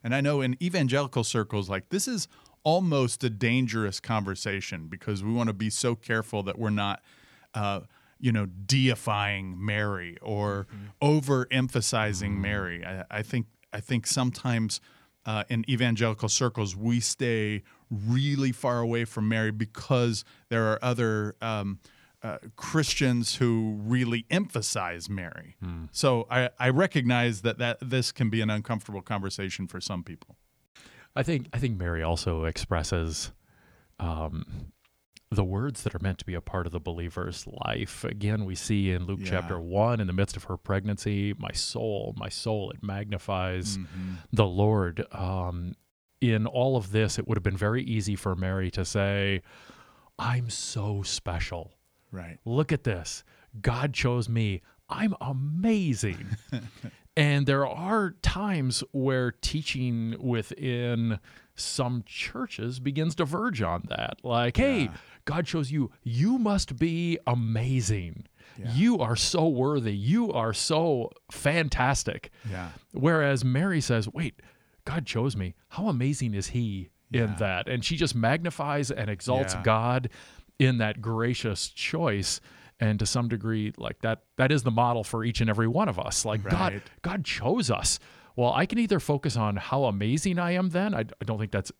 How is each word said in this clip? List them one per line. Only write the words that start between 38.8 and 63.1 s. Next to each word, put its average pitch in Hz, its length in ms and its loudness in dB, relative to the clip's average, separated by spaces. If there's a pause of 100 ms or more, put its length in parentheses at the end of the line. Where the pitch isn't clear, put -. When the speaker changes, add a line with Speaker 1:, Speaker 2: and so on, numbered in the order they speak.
Speaker 3:
in 87 120 0
Luke 95 180 -4
Speaker 1:
Yeah. 92 80 -4
Speaker 3:
chapter 90 280 -2
one, 104 420 2
in 98 60 0
the 90 60 -2
midst 98 240 0
of - 80 -10
her 92 120 -4
pregnancy, 101 800 -2
"My - 160 -8
soul, 110 640 -4
my 107 120 -6
soul, 107 420 -2
it - 140 -12
magnifies 98 920 -2
Speaker 1:
Mm-hmm. 92 340 -8 (200)
Speaker 3:
the 107 140 6
Lord." 95 680 2
Um, 90 600 -4 (460)
in 113 260 4
all 127 300 2
of 98 160 -2
this, 110 260 2
it - 80 -4
would 110 100 2
have 95 60 0
been 98 140 0
very 104 260 2
easy 104 340 0
for 92 200 0
Mary 92 360 0
to 95 120 -2
say, 98 580 2 (800)
"I'm 123 300 0
so 101 520 -4
special. 85 720 -4 (380)
Speaker 1:
Right. 85 320 -12
Speaker 3:
Look 131 260 0
at 151 140 0
this. 90 400 -4 (360)
God 127 320 0
chose 120 360 2
me. 110 340 0 (260)
I'm 202 320 0
amazing." 139 1080 0 (260)
Speaker 1:
<laughs> 127 60 -4 (580)
Speaker 3:
And 143 300 4
there 139 180 4
are 185 580 -2
times 175 680 0
where 131 400 2
teaching 120 880 -2
within 120 1000 0 (340)
some 120 500 -2
churches - 760 -6
begins 151 340 0